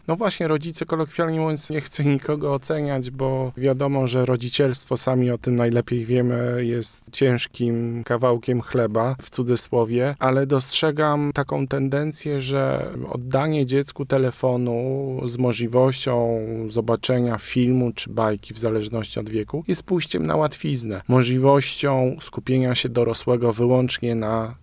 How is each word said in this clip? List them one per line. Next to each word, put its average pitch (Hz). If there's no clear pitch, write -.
No 165
właśnie, 185
rodzice, 156
kolokwialnie 160
mówiąc, 156
nie 151
chcę -
nikogo 147
oceniać, 139
bo 131
wiadomo, 135
że 123
rodzicielstwo, 123
sami 127
o 120
tym 123
najlepiej 120
wiemy, 123
jest 117
ciężkim 117
kawałkiem 120
chleba, 113
w -
cudzysłowie, 120
ale 131
dostrzegam 147
taką 143
tendencję, 139
że 135
oddanie 135
dziecku 139
telefonu 131
z 120
możliwością 120
zobaczenia 117
filmu 123
czy -
bajki, 107
w 110
zależności 110
od 107
wieku, 110
jest 180
pójściem 165
na 156
łatwiznę, 135
możliwością 131
skupienia 127
się 127
dorosłego 120
wyłącznie 120
na 113